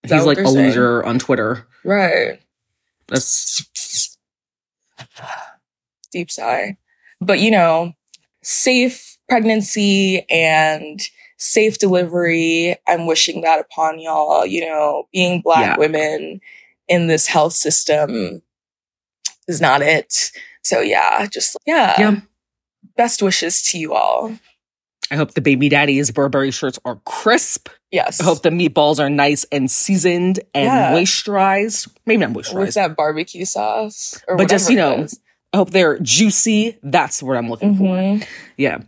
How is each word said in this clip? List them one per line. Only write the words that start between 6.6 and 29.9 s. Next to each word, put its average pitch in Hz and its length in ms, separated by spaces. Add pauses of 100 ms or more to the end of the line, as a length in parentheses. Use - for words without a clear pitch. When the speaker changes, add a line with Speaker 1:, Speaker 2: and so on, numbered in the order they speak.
Speaker 1:
But, 180 200
you 220 100
know, 170 420 (500)
safe - 760 (100)
pregnancy 202 1040
and 156 680 (360)
safe 220 420
delivery. 170 1000 (120)
I'm 170 180
wishing 165 360
that 160 180
upon 160 400
y'all. 156 460
You 170 200
know, 151 460
being 180 300
Black 165 200
Speaker 2:
Yeah. 165 160
Speaker 1:
women 156 600 (480)
in 170 200
this 156 180
health 165 260
system 131 920 (1040)
is 160 140
not 143 220
it. - 480 (320)
So, - 180
yeah, - 460
just, - 300 (100)
yeah. 269 320
Speaker 2:
Yeah. 208 220 (760)
Speaker 1:
Best 240 260
wishes 175 480
to 180 80
you 156 160
all. 60 380 (800)
Speaker 2:
I 143 60
hope 151 180
the 160 60
baby 139 280
daddy's 143 420
Burberry 139 400
shirts 131 340
are 123 200
crisp. - 640 (220)
Speaker 1:
Yes. - 300
Speaker 2:
I 175 40
hope 165 180
the 170 80
meatballs 156 480
are 143 120
nice 143 420
and 135 180
seasoned 180 680 (140)